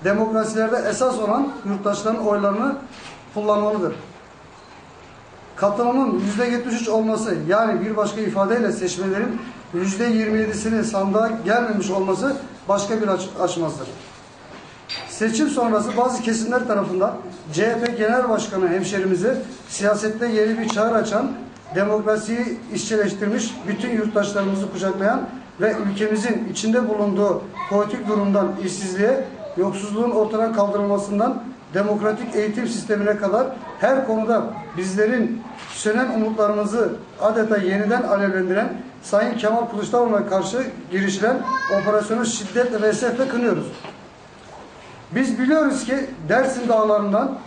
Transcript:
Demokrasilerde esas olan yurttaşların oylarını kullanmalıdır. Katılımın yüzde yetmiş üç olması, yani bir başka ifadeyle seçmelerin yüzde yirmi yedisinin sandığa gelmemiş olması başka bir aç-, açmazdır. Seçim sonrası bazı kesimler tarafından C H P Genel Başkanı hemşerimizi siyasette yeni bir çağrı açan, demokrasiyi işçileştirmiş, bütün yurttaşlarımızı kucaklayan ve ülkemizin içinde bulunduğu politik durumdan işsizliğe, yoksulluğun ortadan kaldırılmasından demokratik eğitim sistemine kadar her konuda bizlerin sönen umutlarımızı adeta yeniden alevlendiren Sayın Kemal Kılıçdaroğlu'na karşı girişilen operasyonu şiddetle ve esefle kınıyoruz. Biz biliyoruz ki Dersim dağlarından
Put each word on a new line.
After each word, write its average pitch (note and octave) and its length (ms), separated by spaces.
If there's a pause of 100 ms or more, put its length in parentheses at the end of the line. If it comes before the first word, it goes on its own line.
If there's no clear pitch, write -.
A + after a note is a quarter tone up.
Demokrasilerde A3 840
esas A#3 300
olan G#3+ 300 (200)
yurttaşların G#3 580
oylarını G#3 500 (580)
kullanmalıdır. G#3 600 (1600)
Katılımın A#3 640
yüzde G3+ 240
yetmiş A#3+ 360
üç - 80
olması, A3 460 (140)
yani G3+ 320
bir G#3+ 160
başka G#3 240
ifadeyle G3 520
seçmelerin F#3+ 680 (340)
yüzde G3 300
yirmi A3 340
yedisinin A3 440
sandığa G3+ 480 (140)
gelmemiş G#3+ 460
olması F#3+ 460 (320)
başka G3+ 320
bir G#3 80
aç-, F#3 200 (120)
açmazdır. D#3 480 (1200)
Seçim A3+ 400
sonrası A3 480
bazı A#3+ 260
kesimler A3+ 440
tarafından G3 460 (400)
C G3+ 180
H A3+ 100
P A#3 120
Genel A#3 360
Başkanı F#3+ 400
hemşerimizi F#3+ 680 (340)
siyasette G#3+ 580
yeni A3 320
bir A3 100
çağrı A3+ 260
açan, A3 380 (420)
demokrasiyi G#3+ 840 (160)
işçileştirmiş, G#3 800 (140)
bütün A3+ 220
yurttaşlarımızı G3+ 840
kucaklayan G3 480 (400)
ve G#3 160 (100)
ülkemizin G#3+ 680
içinde A3 360
bulunduğu G3+ 540 (280)
politik G#3 380
durumdan G3+ 400 (160)
işsizliğe, G3 600 (320)
yoksulluğun G#3 540
ortadan A3 420
kaldırılmasından G3+ 880 (320)
demokratik G#3+ 600
eğitim G#3+ 340
sistemine G#3 480
kadar G#3 300 (340)
her B3+ 260
konuda A3 360 (340)
bizlerin G3+ 640 (320)
sönen A#3 400
umutlarımızı G#3+ 800 (280)
adeta A3 360
yeniden G3+ 460
alevlendiren G3 680 (300)
Sayın A3 360
Kemal A3+ 280
Kılıçdaroğlu'na G#3+ 600
karşı G3 380 (240)
girişilen G3 460 (460)
operasyonu G#3+ 440
şiddetle A3+ 560
ve G#3+ 40
esefle A#3 420
kınıyoruz. A#3 380 (1500)
Biz A#3 240
biliyoruz C#4 460
ki C#4 220 (220)
Dersim B3 400
dağlarından G#3+ 800